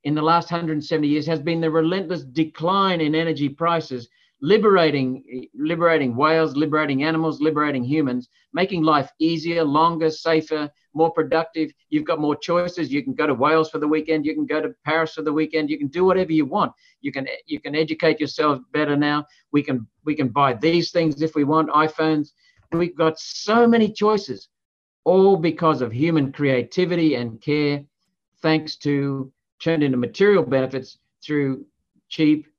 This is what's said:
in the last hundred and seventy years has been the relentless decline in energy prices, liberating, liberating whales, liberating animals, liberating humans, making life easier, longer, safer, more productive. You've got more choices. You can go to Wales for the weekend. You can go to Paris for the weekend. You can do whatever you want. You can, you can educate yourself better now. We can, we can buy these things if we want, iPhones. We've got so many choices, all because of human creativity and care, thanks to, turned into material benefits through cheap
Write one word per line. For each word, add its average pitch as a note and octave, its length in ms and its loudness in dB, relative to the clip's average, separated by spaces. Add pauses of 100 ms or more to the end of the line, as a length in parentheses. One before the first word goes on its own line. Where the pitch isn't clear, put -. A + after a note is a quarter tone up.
in D3 100 -2
the D3+ 80 -2
last E3 260 2
hundred E3+ 240 -4
and D3+ 120 -4
seventy D3+ 240 -2
years D3 180 0
has D#3+ 140 -2
been E3 200 -2
the D#3+ 100 0
relentless E3 520 -2
decline E3 760 -2
in D3+ 140 0
energy D#3 340 -2
prices, D3+ 600 -4 (320)
liberating, D3 1120 2
liberating D#3 600 0
whales, D#3 420 2
liberating D3 460 0
animals, D#3+ 380 -2
liberating D3 420 0
humans, B2+ 460 -2 (240)
making F3+ 300 -2
life D3+ 360 2
easier, E3 460 0
longer, D#3+ 440 2
safer, D#3 640 -2 (240)
more D#3+ 160 2
productive. D#3+ 600 -2 (180)
You've D3+ 140 0
got D#3 160 -2
more D3 160 0
choices. F3 560 -2
You C#3+ 100 -2
can B2+ 100 -6
go D3+ 140 -2
to C#3 80 0
Wales D#3 360 2
for D3+ 80 -10
the D3 100 -2
weekend. D#3 360 0
You D3+ 100 -2
can D3 120 -4
go D3+ 160 -2
to D#3 100 -6 (120)
Paris D#3+ 300 -2
for D#3 80 -10
the D3+ 100 -2
weekend. D#3 360 -2
You D3+ 100 -4
can C#3+ 100 -4
do F3 160 0
whatever F#3 280 2
you D3+ 140 2
want. E3 260 -2 (280)
You C#3+ 120 -8
can, C3+ 140 -6 (200)
you D3 140 -8
can C#3+ 140 -10
educate D#3 460 0
yourself D3 400 0 (120)
better D3 240 0
now. D3 300 0 (260)
We D3 100 2
can, B2+ 240 -4 (180)
we D3+ 100 -2
can C#3 140 0
buy C3 260 2
these E3 380 0
things D#3+ 280 0
if D#3 140 -2
we D3 100 2
want, D#3 260 0
iPhones. D#3 600 0 (420)
We've E3+ 240 -2
got D#3+ 220 2
so A#3 480 0
many A3 260 4
choices, G3+ 560 -2 (560)
all F#3+ 320 6
because D#3+ 460 0
of A2 100 -4
human C#3+ 400 2
creativity D3+ 840 0
and A#2 240 -8
care, D3 420 -2 (600)
thanks D#3 340 0
to, C#3 560 -4 (280)
turned E3 220 0
into C3 140 2
material F3 480 2
benefits C3 540 -4 (260)
through C#3+ 400 -2 (440)
cheap D#3 380 2 (120)